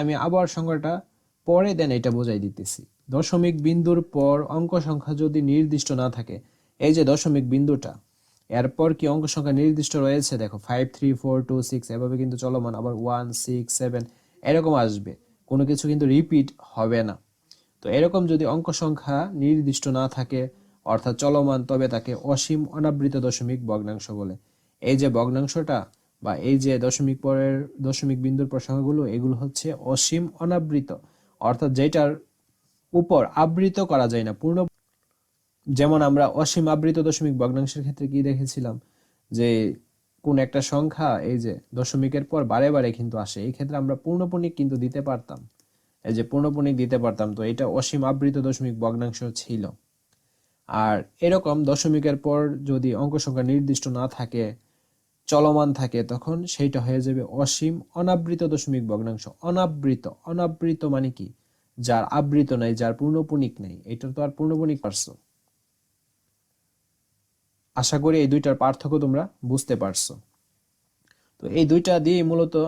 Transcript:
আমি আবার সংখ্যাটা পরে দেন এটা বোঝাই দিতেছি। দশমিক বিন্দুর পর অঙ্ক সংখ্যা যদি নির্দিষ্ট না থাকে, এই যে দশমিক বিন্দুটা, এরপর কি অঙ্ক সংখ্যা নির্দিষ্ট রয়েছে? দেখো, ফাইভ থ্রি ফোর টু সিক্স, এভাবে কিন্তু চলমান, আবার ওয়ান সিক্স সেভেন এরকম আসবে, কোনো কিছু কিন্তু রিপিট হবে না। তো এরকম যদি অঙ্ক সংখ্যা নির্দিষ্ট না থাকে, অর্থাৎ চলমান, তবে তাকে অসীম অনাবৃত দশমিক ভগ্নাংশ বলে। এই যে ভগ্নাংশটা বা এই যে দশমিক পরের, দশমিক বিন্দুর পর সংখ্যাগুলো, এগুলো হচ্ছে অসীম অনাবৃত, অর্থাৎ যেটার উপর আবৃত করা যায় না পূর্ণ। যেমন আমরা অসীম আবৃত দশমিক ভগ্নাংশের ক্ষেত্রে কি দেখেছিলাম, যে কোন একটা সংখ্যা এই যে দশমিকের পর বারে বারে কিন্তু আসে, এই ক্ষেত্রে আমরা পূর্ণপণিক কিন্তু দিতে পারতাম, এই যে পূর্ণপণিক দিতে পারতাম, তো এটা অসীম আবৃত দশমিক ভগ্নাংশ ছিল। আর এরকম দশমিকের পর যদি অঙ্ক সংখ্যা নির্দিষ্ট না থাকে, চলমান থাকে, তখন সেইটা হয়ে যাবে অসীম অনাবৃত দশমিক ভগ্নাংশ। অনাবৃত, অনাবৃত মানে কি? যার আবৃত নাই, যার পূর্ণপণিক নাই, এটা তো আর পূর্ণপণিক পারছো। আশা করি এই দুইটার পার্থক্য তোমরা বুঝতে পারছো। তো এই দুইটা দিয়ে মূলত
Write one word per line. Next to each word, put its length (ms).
আমি 140
আবার 320
সংখ্যাটা 460
পরে 260
দেন 180
এটা 200
বোঝাই 280
দিতেছি। 420
দশমিক 520
বিন্দুর 380
পর 200
অঙ্ক 140
সংখ্যা 320
যদি 280
নির্দিষ্ট 500
না 180
থাকে, 260
এই 140
যে 120
দশমিক 440
বিন্দুটা, 440
এরপর 440
কি 140
অঙ্ক 260
সংখ্যা 200
নির্দিষ্ট 420
রয়েছে? 420
দেখো, 200
ফাইভ 260
থ্রি 200
ফোর 240
টু 140
সিক্স, 280
এভাবে 280
কিন্তু 200
চলমান, 380
আবার 180
ওয়ান 300
সিক্স 440
সেভেন 260
এরকম 300
আসবে, 300
কোনো 140
কিছু 220
কিন্তু 180
রিপিট 420
হবে 300
না। 120
তো 60
এরকম 380
যদি 180
অঙ্ক 280
সংখ্যা 440
নির্দিষ্ট 540
না 220
থাকে, 320
অর্থাৎ 320
চলমান, 420
তবে 180
তাকে 240
অসীম 380
অনাবৃত 400
দশমিক 480
ভগ্নাংশ 460
বলে। 240
এই 160
যে 120
ভগ্নাংশটা 720
বা 80
এই 140
যে 160
দশমিক 420
পরের, 340
দশমিক 400
বিন্দুর 300
পর 80
সংখ্যাগুলো, 420
এগুলো 200
হচ্ছে 320
অসীম 320
অনাবৃত, 500
অর্থাৎ 300
যেটার 400
উপর 280
আবৃত 420
করা 160
যায় 200
না 140
পূর্ণ। 160
যেমন 340
আমরা 240
অসীম 260
আবৃত 320
দশমিক 380
ভগ্নাংশের 460
ক্ষেত্রে 240
কি 160
দেখেছিলাম, 520
যে 160
কোন 160
একটা 220
সংখ্যা 480
এই 180
যে 140
দশমিকের 520
পর 180
বারে 280
বারে 200
কিন্তু 260
আসে, 240
এই 140
ক্ষেত্রে 220
আমরা 260
পূর্ণপণিক 520
কিন্তু 220
দিতে 240
পারতাম, 380
এই 80
যে 100
পূর্ণপণিক 540
দিতে 200
পারতাম, 380
তো 80
এটা 240
অসীম 360
আবৃত 340
দশমিক 420
ভগ্নাংশ 400
ছিল। 280
আর 260
এরকম 440
দশমিকের 540
পর 220
যদি 320
অঙ্ক 240
সংখ্যা 320
নির্দিষ্ট 360
না 200
থাকে, 360
চলমান 460
থাকে, 300
তখন 340
সেইটা 340
হয়ে 200
যাবে 220
অসীম 340
অনাবৃত 480
দশমিক 440
ভগ্নাংশ। 360
অনাবৃত, 640
অনাবৃত 600
মানে 260
কি? 160
যার 340
আবৃত 420
নাই, 220
যার 180
পূর্ণপণিক 680
নাই, 160
এটা 260
তো 100
আর 100
পূর্ণপণিক 500
পারছো। 300
আশা 240
করি 200
এই 80
দুইটার 280
পার্থক্য 440
তোমরা 240
বুঝতে 320
পারছো। 380
তো 40
এই 180
দুইটা 340
দিয়ে 240
মূলত 320